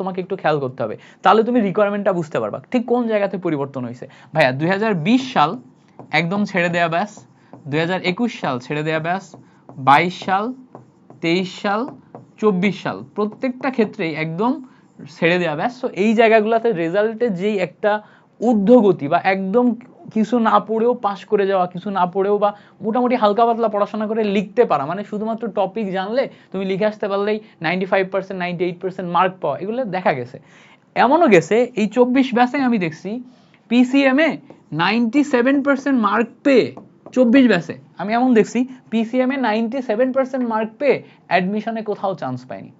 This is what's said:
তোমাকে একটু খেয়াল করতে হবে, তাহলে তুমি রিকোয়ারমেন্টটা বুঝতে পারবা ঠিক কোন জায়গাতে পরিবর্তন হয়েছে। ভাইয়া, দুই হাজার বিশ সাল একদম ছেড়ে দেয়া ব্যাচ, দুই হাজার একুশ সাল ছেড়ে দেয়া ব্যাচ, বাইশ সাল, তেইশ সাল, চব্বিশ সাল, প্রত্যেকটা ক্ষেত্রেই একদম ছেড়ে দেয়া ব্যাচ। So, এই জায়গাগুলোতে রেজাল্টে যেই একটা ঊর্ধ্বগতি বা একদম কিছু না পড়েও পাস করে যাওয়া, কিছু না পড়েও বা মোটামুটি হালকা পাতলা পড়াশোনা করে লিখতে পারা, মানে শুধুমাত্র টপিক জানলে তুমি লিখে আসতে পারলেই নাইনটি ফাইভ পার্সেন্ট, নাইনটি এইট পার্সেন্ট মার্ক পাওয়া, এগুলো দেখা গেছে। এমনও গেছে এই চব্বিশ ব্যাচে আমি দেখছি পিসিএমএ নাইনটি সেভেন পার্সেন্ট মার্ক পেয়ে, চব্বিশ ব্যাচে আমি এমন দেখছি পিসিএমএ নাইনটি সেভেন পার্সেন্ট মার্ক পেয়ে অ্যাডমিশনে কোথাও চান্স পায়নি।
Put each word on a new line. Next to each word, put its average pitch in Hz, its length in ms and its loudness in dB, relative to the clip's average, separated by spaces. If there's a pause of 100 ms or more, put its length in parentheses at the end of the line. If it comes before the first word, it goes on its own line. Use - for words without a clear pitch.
তোমাকে 185 240 -6
একটু 196 160 -8
খেয়াল 156 240 0
করতে 127 200 -6
হবে, 107 120 -6 (260)
তাহলে 208 260 6
তুমি 247 100 2 (100)
রিকোয়ারমেন্টটা 202 500 0
বুঝতে 156 240 -4
পারবা 104 160 -4 (120)
ঠিক 254 120 0 (100)
কোন 247 180 0
জায়গাতে 202 260 -2 (100)
পরিবর্তন 139 400 -4
হয়েছে। 123 200 -12 (280)
ভাইয়া, 151 160 4 (100)
দুই 160 140 0
হাজার 214 180 0 (140)
বিশ 254 160 4 (120)
সাল 151 160 4 (720)
একদম 180 200 -2 (100)
ছেড়ে 175 240 0
দেয়া 170 200 0
ব্যাচ, 196 160 -2 (600)
দুই 147 140 -2
হাজার 180 160 -2 (100)
একুশ 226 200 -2 (120)
সাল 139 220 -4
ছেড়ে 151 220 -6
দেয়া 160 200 -2
ব্যাচ, 185 180 -4 (640)
বাইশ 165 260 6 (120)
সাল, 196 180 0 (800)
তেইশ 180 280 0 (120)
সাল, 208 180 -2 (600)
চব্বিশ 196 440 0
সাল, 107 140 -6 (180)
প্রত্যেকটা 254 600 -6
ক্ষেত্রেই 190 360 -2 (120)
একদম 180 280 -2 (640)
ছেড়ে 175 260 4
দেয়া 156 160 -2
ব্যাচ। 233 220 -4
So, 254 60 -4 (180)
এই 226 60 4 (100)
জায়গাগুলোতে 226 480 4 (140)
রেজাল্টে 214 440 0 (140)
যেই 208 160 0 (100)
একটা - 260 -2 (560)
ঊর্ধ্বগতি 208 640 4
বা 175 60 4 (160)
একদম 196 320 0 (480)
কিছু 220 220 0 (120)
না 208 80 4 (120)
পড়েও 226 240 0 (140)
পাস 202 140 -4 (100)
করে 202 200 2
যাওয়া, 185 240 2
কিছু 180 140 -10 (100)
না 180 60 2 (100)
পড়েও 196 300 2
বা 202 60 2 (340)
মোটামুটি 247 380 0
হালকা 208 260 4
পাতলা 226 260 0
পড়াশোনা 208 360 -2
করে 220 120 -2 (140)
লিখতে 214 340 0
পারা, 143 200 0
মানে 202 200 -6
শুধুমাত্র 220 340 -6 (140)
টপিক 190 280 -2 (100)
জানলে 214 280 -2 (260)
তুমি 196 200 -6
লিখে 196 200 0
আসতে 214 220 -8
পারলেই 202 260 -2 (260)
নাইনটি 185 280 -2
ফাইভ 196 200 2
পার্সেন্ট, 190 300 -6
নাইনটি 175 260 -4
এইট 180 140 -8
পার্সেন্ট 185 340 -6
মার্ক 180 160 2 (100)
পাওয়া, 143 200 -4
এগুলো 220 180 -6 (160)
দেখা 185 220 0
গেছে। 123 180 -10 (680)
এমনও 302 300 4
গেছে 165 220 6 (240)
এই 214 60 2 (100)
চব্বিশ 254 400 4
ব্যাচে 247 200 2 (120)
আমি 233 180 0
দেখছি 175 240 -8 (600)
পিসিএমএ 262 600 4 (520)
নাইনটি 226 380 2 (140)
সেভেন 254 220 4 (100)
পার্সেন্ট 277 300 2 (100)
মার্ক 220 220 0 (160)
পেয়ে, 247 220 6 (500)
চব্বিশ 254 360 6
ব্যাচে 165 220 -2 (260)
আমি 190 180 -6
এমন 254 200 2
দেখছি 208 200 2 (320)
পিসিএমএ 247 460 -2 (100)
নাইনটি 226 320 -2 (100)
সেভেন 240 280 2
পার্সেন্ট 262 360 -2
মার্ক 220 180 -4 (100)
পেয়ে 262 160 2 (340)
অ্যাডমিশনে 208 600 -2
কোথাও 196 220 -4 (100)
চান্স 127 180 -6 (100)
পায়নি। 110 300 -16